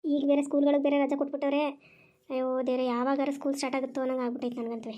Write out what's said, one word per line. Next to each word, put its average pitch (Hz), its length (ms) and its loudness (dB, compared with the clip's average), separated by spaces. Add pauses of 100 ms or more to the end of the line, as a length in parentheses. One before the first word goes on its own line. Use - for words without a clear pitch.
ಈಗ 285 220 2
ಬೇರೆ 285 160 4
ಸ್ಕೂಲ್ಗಳಿಗೆ 285 400 4
ಬೇರೆ 285 160 4
ರಜೆ 277 180 2
ಕೊಟ್ಬಿಟ್ಟವ್ರೆ. 285 800 -2 (340)
ಅಯ್ಯೋ 262 320 -2
ದೇವ್ರೆ, 254 240 0
ಯಾವಾಗಾರ 262 460 0
ಸ್ಕೂಲ್ 277 220 -2
ಸ್ಟಾರ್ಟ್ 277 220 -4
ಆಗುತ್ತೋ 269 240 -4
ಅನ್ನೋಂಗೆ 254 240 -2
ಆಗ್ಬಿಟ್ಟೈತೆ 240 320 -4
ನನಗಂತೂ. 233 420 -8